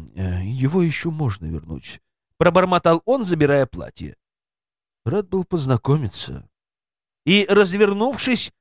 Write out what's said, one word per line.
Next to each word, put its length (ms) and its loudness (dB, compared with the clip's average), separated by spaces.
э, 280 -4
его 380 0
еще 300 -2
можно 340 -4
вернуть", 540 -10
пробормотал 680 2
он, 200 0
забирая 420 2
платье. 500 -14
"Рад 240 -2
был 160 -2
познакомиться". 1040 -2
И, 240 4
развернувшись, 1120 2